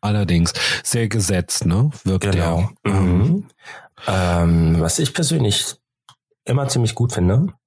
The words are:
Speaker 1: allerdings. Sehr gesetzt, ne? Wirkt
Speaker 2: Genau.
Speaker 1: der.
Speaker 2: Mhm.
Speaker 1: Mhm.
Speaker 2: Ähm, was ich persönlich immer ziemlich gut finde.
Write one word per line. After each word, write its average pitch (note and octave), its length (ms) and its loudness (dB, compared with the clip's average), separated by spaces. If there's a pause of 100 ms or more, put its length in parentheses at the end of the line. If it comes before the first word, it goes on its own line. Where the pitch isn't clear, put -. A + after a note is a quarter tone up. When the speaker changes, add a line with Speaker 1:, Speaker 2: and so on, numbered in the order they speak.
Speaker 1:
allerdings. F2+ 520 0 (300)
Sehr A#2 240 -2
gesetzt, G2 580 -2
ne? A2 260 2 (120)
Wirkt F#2+ 280 0
Speaker 2:
Genau. F2 380 0 (140)
Speaker 1:
der. G2+ 100 -2
Speaker 2:
Mhm. F#2 240 2
Speaker 1:
Mhm. E3+ 300 2 (600)
Speaker 2:
Ähm, E2+ 720 2
was E2 200 -2
ich D3 140 -2
persönlich C#3 640 -2 (720)
immer C3+ 220 0
ziemlich - 280 0
gut A#2+ 180 -2
finde. A2 400 0 (120)